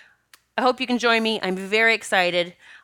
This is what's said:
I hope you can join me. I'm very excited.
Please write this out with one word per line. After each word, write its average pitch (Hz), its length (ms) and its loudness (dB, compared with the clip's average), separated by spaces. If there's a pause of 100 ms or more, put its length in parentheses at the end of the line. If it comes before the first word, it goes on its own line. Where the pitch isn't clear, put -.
(580)
I 220 40 -2
hope 254 180 0
you 254 80 -4
can 247 100 0
join 226 240 2
me. 220 180 -2
I'm 185 140 -4
very 214 400 0
excited. 175 600 0 (280)